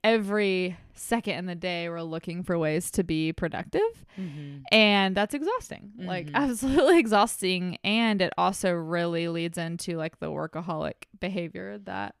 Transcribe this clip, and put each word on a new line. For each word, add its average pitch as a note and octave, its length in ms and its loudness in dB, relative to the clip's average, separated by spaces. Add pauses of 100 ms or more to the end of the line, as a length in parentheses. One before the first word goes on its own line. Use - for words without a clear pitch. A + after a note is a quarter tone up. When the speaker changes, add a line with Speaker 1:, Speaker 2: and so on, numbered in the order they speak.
Speaker 1:
every G3 720 2 (180)
second A3+ 400 -2
in F3 120 -6
the F3+ 80 -4
day E3+ 340 -4
we're E3+ 140 -6
looking E3 400 -6
for E3+ 160 0
ways D#3+ 340 2
to F#3+ 120 2
be D#3+ 280 0
productive. - 720 -2 (140)
Speaker 2:
Mm-hmm. C#3+ 420 -10 (120)
Speaker 1:
And G3+ 440 6
that's G#3 180 0
exhausting, D#4 640 -4
like, F3+ 280 -6
Speaker 2:
Mm-hmm. D3 100 -4
Speaker 1:
<laughs> C#4 140 2
absolutely C4+ 480 4
exhausting. G3 840 2
And G#3+ 380 4
it F3 160 2
also F3+ 340 2
really E3+ 560 0
leads E3+ 300 -4
into, E3 380 -4
like, D#3+ 240 -6
the D#3+ 100 -6
workaholic D#3 720 -6 (160)
behavior F#3 640 -6
that G3 360 -8